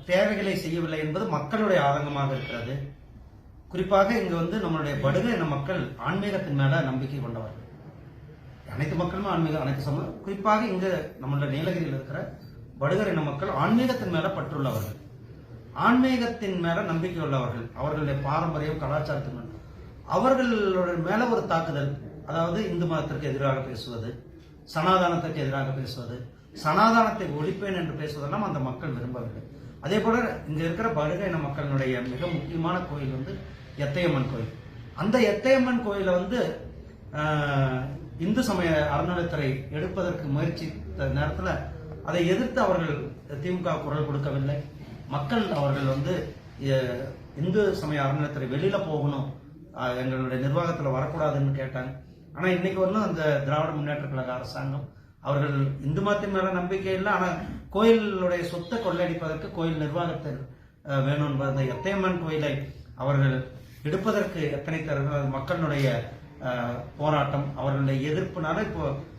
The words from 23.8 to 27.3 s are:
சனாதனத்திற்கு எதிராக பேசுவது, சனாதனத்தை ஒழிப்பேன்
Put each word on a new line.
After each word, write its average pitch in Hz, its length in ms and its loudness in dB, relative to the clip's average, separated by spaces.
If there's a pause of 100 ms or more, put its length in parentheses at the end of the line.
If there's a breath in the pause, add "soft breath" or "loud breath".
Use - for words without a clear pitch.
சனாதனத்திற்கு 170 760 2
எதிராக 135 300 0
பேசுவது, 123 680 -8 (160)
சனாதனத்தை 208 720 4
ஒழிப்பேன் 180 480 -2